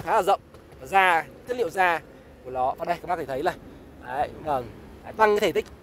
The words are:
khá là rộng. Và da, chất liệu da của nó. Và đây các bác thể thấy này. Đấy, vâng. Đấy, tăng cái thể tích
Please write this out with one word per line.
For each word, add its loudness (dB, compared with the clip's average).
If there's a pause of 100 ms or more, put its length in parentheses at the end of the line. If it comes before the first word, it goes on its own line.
khá 0
là 4
rộng. 2 (400)
Và -16
da, 4 (240)
chất -6
liệu 0
da 2 (440)
của -14
nó. 0
Và -8
đây -2
các -12
bác -2
thể -6
thấy -6
này. 0 (520)
Đấy, -4 (160)
vâng. -2 (400)
Đấy, -14
tăng 6
cái 4
thể 2
tích -2 (160)